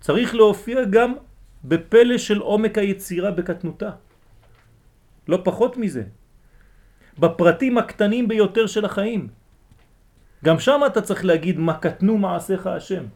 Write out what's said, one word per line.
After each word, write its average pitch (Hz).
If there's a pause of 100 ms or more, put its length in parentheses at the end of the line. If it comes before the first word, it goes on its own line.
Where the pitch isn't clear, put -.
צריך 214
להופיע 220
גם 226 (500)
בפלא 220
של 208
עומק 214
היצירה 190
בקטנותה. 175 (1400)
לא 170
פחות 226
מזה. 170 (1160)
בפרטים 170
הקטנים 226
ביותר 214
של 214
החיים. 202 (1160)
גם 160
שם 285
אתה 233
צריך 190
להגיד, 165
"מה 160
קטנו 202
מעשיך 185
השם". 180 (120)